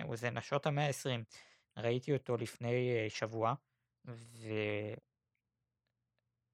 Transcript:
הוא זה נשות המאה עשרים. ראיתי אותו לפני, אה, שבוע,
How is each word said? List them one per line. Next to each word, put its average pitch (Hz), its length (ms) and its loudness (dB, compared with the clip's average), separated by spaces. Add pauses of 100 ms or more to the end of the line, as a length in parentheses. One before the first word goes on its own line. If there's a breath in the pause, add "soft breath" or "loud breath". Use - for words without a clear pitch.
הוא 135 120 -2
זה 120 140 0
נשות 120 360 0
המאה 147 220 2
עשרים. 131 360 -2 (540 loud breath)
ראיתי 120 360 2
אותו 127 240 0
לפני, 120 540 0
אה, 110 180 2
שבוע, 113 440 2 (3000)